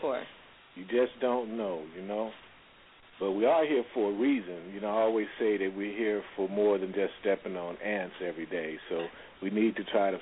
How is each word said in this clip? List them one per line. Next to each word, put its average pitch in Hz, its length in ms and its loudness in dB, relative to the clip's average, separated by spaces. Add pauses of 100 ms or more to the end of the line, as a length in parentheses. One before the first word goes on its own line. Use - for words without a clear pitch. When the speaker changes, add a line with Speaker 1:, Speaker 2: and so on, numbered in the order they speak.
Speaker 1:
for. 135 200 -2 (540)
Speaker 2:
You 92 100 -14
just 120 360 2
don't 120 360 0
know, 90 380 -4
you 92 80 -10
know. 107 300 -4 (880)
But 95 120 0
we 104 120 2
are 160 200 6
here 139 200 2 (100)
for 104 160 4
a 104 40 0
reason. 98 600 0
You 101 60 -10
know, 104 80 -2
I 110 140 2
always 110 260 4 (100)
say 107 200 4
that 95 180 0
we're 101 200 -4
here 107 280 0 (100)
for 95 140 0
more 101 300 4
than 95 140 -4
just 98 280 0
stepping 95 360 0
on 87 200 -6
ants 95 440 -4
every 82 260 -6
day. 80 300 -6 (120)
So 85 180 -2 (360)
we 98 80 -2
need 107 260 2
to 104 80 -4
try 101 260 2
to 92 120 -2